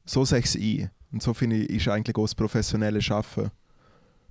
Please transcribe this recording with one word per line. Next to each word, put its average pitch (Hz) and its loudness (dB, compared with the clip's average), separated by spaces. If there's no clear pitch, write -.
so 135 2
sehe 131 4
ich's - 0
ein. 101 -2
Und 113 -4
so 120 0
finde 113 0
ich, 107 0
ist 107 0
eigentlich 110 0
auch 107 2
das 107 0
professionelle 107 0
Schaffen. 104 -2